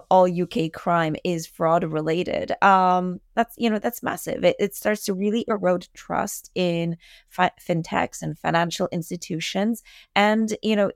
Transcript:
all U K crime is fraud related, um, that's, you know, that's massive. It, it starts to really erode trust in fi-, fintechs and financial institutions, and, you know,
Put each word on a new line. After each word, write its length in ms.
all 160
U 180
K 240
crime 540
is 240
fraud 360
related, 680
um, 560
that's, 220
you 100
know, 120
that's 240
massive. 400
It, 160
it 160
starts 300
to 100
really 320
erode 480
trust 580
in 440
fi-, 300
fintechs 640
and 160
financial 540
institutions, 920
and, 460
you 140
know, 200